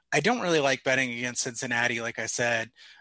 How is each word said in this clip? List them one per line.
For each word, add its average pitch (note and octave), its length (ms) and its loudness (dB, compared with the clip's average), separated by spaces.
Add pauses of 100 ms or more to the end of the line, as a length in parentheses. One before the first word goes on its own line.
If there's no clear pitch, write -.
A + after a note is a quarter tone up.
(140)
I D3+ 60 4
don't A3+ 200 2
really E3+ 200 2
like C3+ 240 2
betting C3 260 2
against A#2+ 320 -4
Cincinnati, A#2+ 580 -2
like A#2 200 -6
I A2+ 60 -4
said. A#2 440 -2 (300)